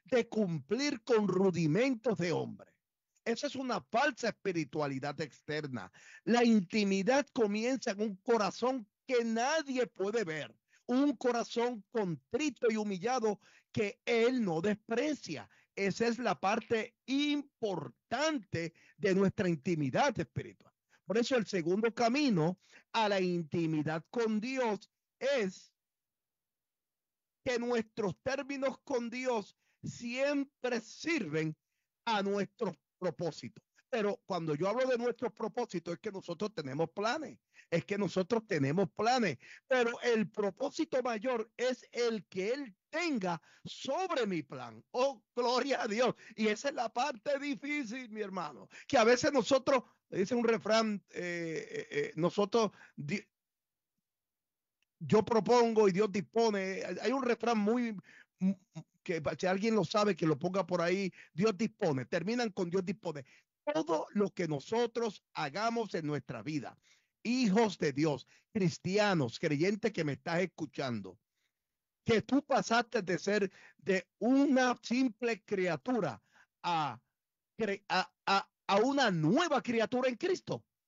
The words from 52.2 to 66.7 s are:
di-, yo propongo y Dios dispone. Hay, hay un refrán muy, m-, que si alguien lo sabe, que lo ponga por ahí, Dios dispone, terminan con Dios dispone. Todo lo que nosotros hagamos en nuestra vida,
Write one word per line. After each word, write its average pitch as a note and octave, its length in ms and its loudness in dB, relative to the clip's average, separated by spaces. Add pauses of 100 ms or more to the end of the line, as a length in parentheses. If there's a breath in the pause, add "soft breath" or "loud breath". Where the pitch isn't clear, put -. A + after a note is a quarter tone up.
di-, C#3+ 300 -6 (1700)
yo F#3+ 240 4
propongo A3+ 640 6
y - 20 6
Dios G3 200 2
dispone. F#3+ 720 0
Hay, F3+ 160 -6
hay G#3+ 100 0
un C4+ 120 0
refrán A#3 340 0
muy, A3+ 400 2 (420 loud breath)
m-, F#3+ 200 2 (440)
que E3 180 -2 (160)
si F#3+ 100 0
alguien G3 280 2
lo G3 80 4
sabe, G#3 320 2
que E3 120 0
lo D3 120 2
ponga F#3 260 -2
por F3 160 0
ahí, F#3 300 0 (220 loud breath)
Dios G3 240 2
dispone, D#3 480 0
terminan A3 460 -2
con F3+ 180 -4
Dios F#3 160 0
dispone. D#3+ 400 -6 (480 soft breath)
Todo D#4 400 -2
lo G3+ 200 0
que F3 140 -4
nosotros A3+ 760 -4 (100)
hagamos G3+ 600 -2
en D#3+ 140 -4
nuestra C3+ 340 -6
vida, A#2+ 360 -6 (460 soft breath)